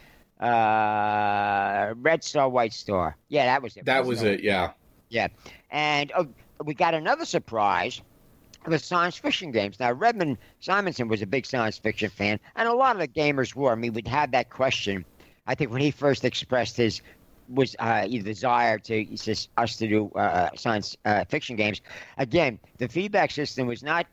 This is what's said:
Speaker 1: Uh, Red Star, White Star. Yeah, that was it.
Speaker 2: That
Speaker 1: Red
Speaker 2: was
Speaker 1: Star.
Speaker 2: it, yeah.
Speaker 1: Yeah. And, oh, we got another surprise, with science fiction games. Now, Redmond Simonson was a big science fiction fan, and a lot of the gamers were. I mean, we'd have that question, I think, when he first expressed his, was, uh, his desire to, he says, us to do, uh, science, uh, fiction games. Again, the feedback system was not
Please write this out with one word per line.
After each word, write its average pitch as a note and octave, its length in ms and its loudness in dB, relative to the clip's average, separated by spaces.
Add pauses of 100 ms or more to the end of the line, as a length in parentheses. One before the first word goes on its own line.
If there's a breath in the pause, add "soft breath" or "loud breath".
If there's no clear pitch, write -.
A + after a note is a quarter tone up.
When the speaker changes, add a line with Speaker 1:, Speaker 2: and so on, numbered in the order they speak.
(380 soft breath)
Speaker 1:
Uh, G#2 1600 2
Red D3+ 260 2
Star, C#3 260 2
White A#2+ 260 0
Star. F2 420 -2 (120)
Yeah, C#3 180 2
that C3 160 2
was G#2+ 160 -14
it. A2+ 80 -18
Speaker 2:
That C3 140 4
Speaker 1:
Red B2+ 60 0
Speaker 2:
was A#2+ 120 -2
Speaker 1:
Star. A2 140 2
Speaker 2:
it, G2 100 -2
yeah. F#2 300 0 (360)
Speaker 1:
Yeah. F#2 200 -2 (420 loud breath)
And, D3 440 0
oh, F3 120 0 (360)
we D3+ 120 -6
got E3+ 180 2
another G#3+ 320 0
surprise, G#2 800 0 (640)
with D#3+ 180 0
science F3 320 0
fiction G3+ 360 -4
games. G2+ 280 0
Now, B2 120 2
Redmond E3+ 460 0 (220 soft breath)
Simonson F3 480 -2
was G#2+ 140 0
a G#2+ 40 -2
big A#2 200 -2
science A2+ 320 -2
fiction A2 320 -2
fan, G#2 300 -2 (160 soft breath)
and A3+ 120 0
a A#3+ 60 2
lot B3+ 220 4
of F#3 40 -2
the D3+ 80 -2
gamers C#3+ 460 0
were. C3 180 2
I - 40 2
mean, A#2 160 -2
we'd A2 160 -6
have C#3 240 0
that B2 180 2
question, G2+ 540 -2 (420 soft breath)
I B2+ 80 -2
think, B2+ 160 -2
when B2+ 100 -2
he D3 100 4
first C#3 340 2
expressed A#2+ 520 -2
his, A2+ 240 2 (480 soft breath)
was, B2+ 300 0
uh, A2+ 300 0
his A#2+ 160 -4
desire A#2 560 0
to, A2 240 -2
he G#2+ 120 -12
says, - 400 -6
us A2+ 200 0
to A2+ 120 -2
do, G#2 280 2
uh, F2+ 400 2
science, G#2+ 480 -2
uh, G#2 220 2
fiction C#3 300 -6
games. G#2+ 240 -2 (380 loud breath)
Again, C3 400 0 (200)
the B2 100 -4
feedback F#3 420 0
system C3+ 360 -4
was A#2+ 160 -6
not D#3+ 300 -2